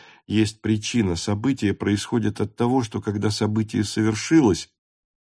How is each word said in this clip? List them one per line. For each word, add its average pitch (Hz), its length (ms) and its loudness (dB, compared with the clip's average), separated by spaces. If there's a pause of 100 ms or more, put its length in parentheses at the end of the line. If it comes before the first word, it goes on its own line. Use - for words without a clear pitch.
(260)
есть 107 360 0
причина 107 520 0
события, 104 600 0
происходит 107 680 -2
от 107 160 -4
того, 123 260 2
что 107 200 -6
когда 104 280 -2
событие 107 540 -2
совершилось, 110 840 2 (520)